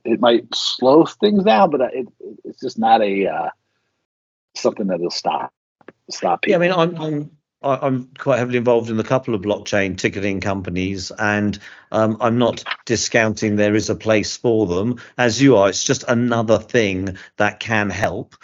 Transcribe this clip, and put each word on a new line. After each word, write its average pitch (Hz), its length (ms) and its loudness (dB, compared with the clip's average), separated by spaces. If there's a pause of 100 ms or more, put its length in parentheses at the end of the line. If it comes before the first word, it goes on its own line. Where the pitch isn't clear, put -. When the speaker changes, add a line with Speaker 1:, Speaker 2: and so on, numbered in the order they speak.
Speaker 1:
It 117 160 -2
might 117 340 2
slow 143 500 4
things 208 400 0
down, 208 260 4
but 139 100 -2 (120)
it, 127 160 -6 (360)
it's - 160 -16
just 123 180 -8
not 110 240 4
a, 98 240 0
uh, 80 220 -4 (1080)
something - 320 -2
that'll 87 240 -2
stop, - 420 -4 (580)
stop - 360 -4
Speaker 2:
Yeah, 190 100 4
I 170 40 0
Speaker 1:
people. 180 240 2
Speaker 2:
mean, 170 120 -2
I'm, 156 60 -10
I'm, 151 280 -6 (320)
I, 139 240 -2
I'm 131 320 -2
quite 131 200 0
heavily 123 200 0
involved 117 320 2
in 110 80 -2
a 110 60 -2
couple 127 300 -2
of 98 60 -4
blockchain 98 560 -2
ticketing 98 440 -2
companies, 95 800 -4
and, 104 400 0 (320)
um, 110 300 0
I'm 120 180 2
not 110 260 0 (220)
discounting 110 720 0
there 104 180 2
is 107 140 0
a 104 60 -2
place 107 420 -2
for 110 300 2
them, 104 340 -2 (160)
as 120 240 0
you 139 160 8
are. 98 120 6
It's - 160 -4
just - 240 -2
another 117 500 2
thing 98 580 -2 (200)
that 104 240 -2
can 104 280 -2
help, 92 560 -6